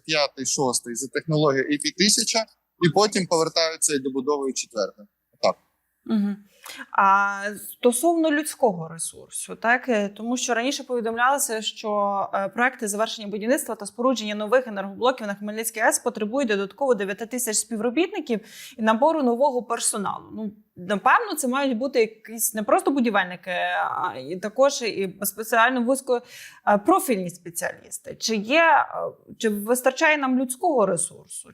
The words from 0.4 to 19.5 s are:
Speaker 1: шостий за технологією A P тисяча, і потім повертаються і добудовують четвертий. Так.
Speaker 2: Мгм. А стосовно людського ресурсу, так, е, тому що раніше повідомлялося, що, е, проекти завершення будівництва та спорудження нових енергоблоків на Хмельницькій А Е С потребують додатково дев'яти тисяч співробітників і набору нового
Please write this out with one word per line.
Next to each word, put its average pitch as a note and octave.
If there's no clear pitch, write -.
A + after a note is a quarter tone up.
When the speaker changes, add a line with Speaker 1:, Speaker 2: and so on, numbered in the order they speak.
Speaker 1:
шостий A#2+
за B2+
технологією D3
A C#3+
P D3
тисяча, A3
і -
потім G3
повертаються D#3+
і C#3
добудовують C3+
четвертий. G#2
Так. F#2+
Speaker 2:
Мгм. G3+
А G3
стосовно D#4+
людського A#3+
ресурсу, -
так, B3+
е, G#3
тому A3+
що B3
раніше B3+
повідомлялося, A#3+
що, G3+
е, G3
проекти B3
завершення G#3+
будівництва A3
та G#3
спорудження A3
нових G#3+
енергоблоків G#3
на G3+
Хмельницькій G#3+
А A#3
Е D4+
С -
потребують A3+
додатково G#3+
дев'яти G3+
тисяч A3+
співробітників B3
і A#3+
набору C4+
нового B3